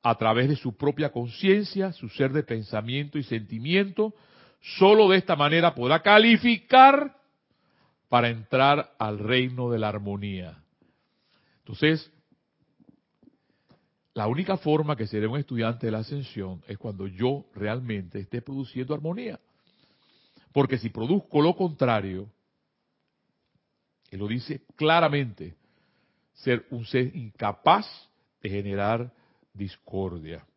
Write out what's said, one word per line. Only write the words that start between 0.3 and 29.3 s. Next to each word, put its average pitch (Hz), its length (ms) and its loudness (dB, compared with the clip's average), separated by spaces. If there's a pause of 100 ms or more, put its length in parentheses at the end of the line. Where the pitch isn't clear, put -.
de 151 60 0
su 123 200 -8
propia 143 360 -2
conciencia, 190 800 -2
su 113 160 -14
ser 131 220 -2
de 147 100 -2
pensamiento 120 760 -6
y 135 40 -6
sentimiento, 170 920 -4 (460)
solo 208 480 6
de 190 80 6
esta 180 180 0
manera 156 400 2
podrá 135 260 2
calificar 233 1120 6 (920)
para 120 200 4
entrar 131 680 0
al 107 220 -4
reino 123 500 -2
de 117 80 -2
la 107 120 -2
armonía. 101 760 -10 (960)
Entonces, 151 520 -2 (2000)
la 107 100 -4
única 180 320 -4
forma 151 380 -2
que 110 100 -6
seré 107 220 -4
un 123 100 -4
estudiante 120 480 -4
de 110 60 -2
la 110 80 -4
ascensión 110 680 -10
es 104 120 -14
cuando 98 260 -10
yo 123 480 -4
realmente 104 680 -8
esté 120 220 -10
produciendo 135 540 -10
armonía. 175 440 -10 (1120)
Porque 131 280 0
si 110 100 -8
produzco 147 500 -2
lo 165 160 2
contrario, 107 720 -2 (1800)
él 95 100 -16
lo 104 80 -6
dice 127 360 -8 (120)
claramente, 143 800 0 (800)
ser 120 380 -4
un 117 140 -10
ser 127 300 -4
incapaz 123 720 0 (540)
de 95 80 -10
generar 101 640 -4 (400)